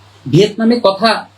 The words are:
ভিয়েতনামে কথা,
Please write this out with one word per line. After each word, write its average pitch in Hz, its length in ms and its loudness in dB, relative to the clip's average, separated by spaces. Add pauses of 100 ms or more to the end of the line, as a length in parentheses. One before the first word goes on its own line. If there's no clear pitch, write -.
(280)
ভিয়েতনামে 220 560 0
কথা, 202 420 -2 (120)